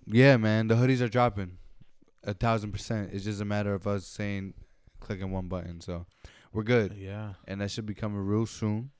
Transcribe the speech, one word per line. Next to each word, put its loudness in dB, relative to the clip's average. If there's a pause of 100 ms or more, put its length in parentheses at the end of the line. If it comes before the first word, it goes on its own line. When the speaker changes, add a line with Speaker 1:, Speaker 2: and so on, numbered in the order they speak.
Speaker 1:
yeah, 8
man. 4
The 6
hoodies 4
are 2
dropping. 0 (680)
A -4
thousand 0
percent. -4
It's -6
just -4
a -4
matter 0
of -4
us -2
saying, -6 (460)
clicking -6
one -4
button. -6
So, -8 (440)
we're -2
good. 2
Speaker 2:
Yeah. -10 (140)
Speaker 1:
And -6
that -2
should -6
be -6
coming -4
real 2
soon. -4